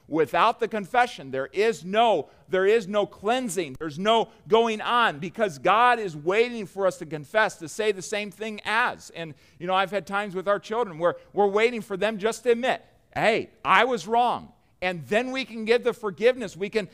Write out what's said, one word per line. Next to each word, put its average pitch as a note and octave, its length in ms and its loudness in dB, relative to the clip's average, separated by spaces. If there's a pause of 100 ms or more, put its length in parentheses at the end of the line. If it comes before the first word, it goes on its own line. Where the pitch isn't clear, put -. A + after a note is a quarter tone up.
Without A3 540 0
the A3 80 -4
confession, G#3 640 -2
there C3 140 -4
is F3 380 -2
no, G3+ 440 2 (200)
there F#3 180 2
is G#3+ 200 2
no G#3 180 0
cleansing. F#3+ 760 -4
There's D#3 180 -8
no G#3+ 300 2 (180)
going A3 340 2
on G#3 380 2
because F3+ 400 -4
God A#3 400 4
is F#3 180 -6
waiting G#3+ 500 0
for G3 200 -2
us F3+ 120 0
to E3+ 80 -12
confess, D#3+ 500 0
to D#3+ 120 -14
say G#3+ 220 -2
the F#3+ 120 -2
same G#3 280 -6
thing G#3+ 340 -10
as. G#3 460 -2
And, D#3+ 240 -12 (240)
you E3 80 -10
know, F#3 80 0
I've F#3+ 160 2
had F#3+ 160 -4
times G3 300 -4
with F#3 100 -6
our G3+ 140 0
children G#3+ 380 -4
where E3 180 2 (160)
we're G3+ 160 4
waiting A3 320 2
for G3 160 -8
them G#3 220 -2
just G#3+ 260 -4
to B3 80 4
admit, A#3 320 0 (280)
"Hey, F#3 380 0 (140)
I E3+ 200 6
was A#3+ 220 -4
wrong." G#3+ 460 0 (300)
And F3 240 -4
then A#3 240 0
we C4 160 -4
can A3 180 -10
give A3+ 180 4
the A3+ 120 0
forgiveness. G#3+ 640 -2
We G3 100 -4
can, G#3 260 -4